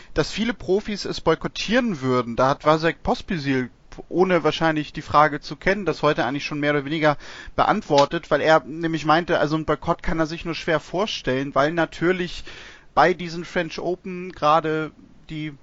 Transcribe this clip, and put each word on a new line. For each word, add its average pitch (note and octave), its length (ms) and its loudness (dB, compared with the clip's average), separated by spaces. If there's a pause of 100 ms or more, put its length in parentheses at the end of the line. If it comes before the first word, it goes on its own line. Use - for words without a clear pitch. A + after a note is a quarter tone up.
(140)
dass - 180 0
viele A#3 220 -2
Profis G3+ 520 -2
es - 160 -6
boykottieren F3+ 800 0
würden? B2+ 340 0
Da B2+ 140 4
hat C#3+ 160 -2
Vasek D#3+ 380 2
Pospisil, C#3 640 -2 (400)
ohne F3 340 2
wahrscheinlich D3+ 500 0
die D#3+ 80 -8
Frage D3 400 2
zu - 140 -12
kennen, G3 300 -2
das D#3 180 -2
heute D3+ 200 2
eigentlich C#3 220 -4
schon D3+ 140 -6
mehr D3 100 0
oder D3 160 0
weniger D3+ 320 2 (380)
beantwortet, D3+ 720 2
weil C#3+ 120 2
er D#3 220 6
nämlich D#3+ 420 -4
meinte, D#3+ 340 4
also D3+ 160 2
ein D#3 100 -2
Boykott D#3+ 380 -2
kann E3 160 -2
er D#3+ 80 0
sich E3 180 -10
nur E3 80 -6
schwer D#3 260 0
vorstellen, C#3+ 760 -4
weil C#3+ 180 2
natürlich E3+ 720 -2 (500)
bei E3 220 4
diesen E3+ 280 -8
French E3 360 -4
Open F3+ 540 -8
gerade D#3 580 0 (400)
die D#3 200 -8 (120)